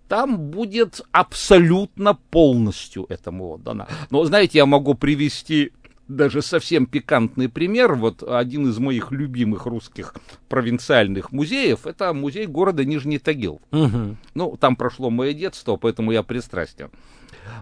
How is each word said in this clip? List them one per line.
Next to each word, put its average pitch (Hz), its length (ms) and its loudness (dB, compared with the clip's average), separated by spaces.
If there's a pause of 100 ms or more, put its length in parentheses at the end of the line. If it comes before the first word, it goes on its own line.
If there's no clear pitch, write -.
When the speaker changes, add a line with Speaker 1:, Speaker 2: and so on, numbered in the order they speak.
Speaker 1:
там 240 300 0
будет 196 600 -4 (100)
абсолютно 185 1000 4 (180)
полностью 120 800 2
этому 87 440 -10
отдано. 104 360 -12 (220)
Но, 143 140 2
знаете, 170 340 4
я 139 80 8
могу 143 260 4
привести 147 800 -2 (360)
даже 143 340 0
совсем 160 420 0
пикантный 127 640 -2
пример. 185 460 0
Вот 113 280 -2
один 123 460 -2
из 107 100 -4
моих 123 340 -2
любимых 123 520 -4
русских 110 500 -12 (360)
провинциальных 117 840 0
музеев — 156 540 -2
это 175 260 -4
музей 147 340 -6
города 170 380 0
Нижний 147 340 -4
Тагил. 113 520 -4
Speaker 2:
Мгм. 117 480 0 (160)
Speaker 1:
Ну, 170 260 -6
там 127 160 4
прошло 123 320 -4
мое 127 240 -2
детство, 147 440 -6
поэтому 113 360 -2
я 110 100 0
пристрастен. 90 680 -10 (720)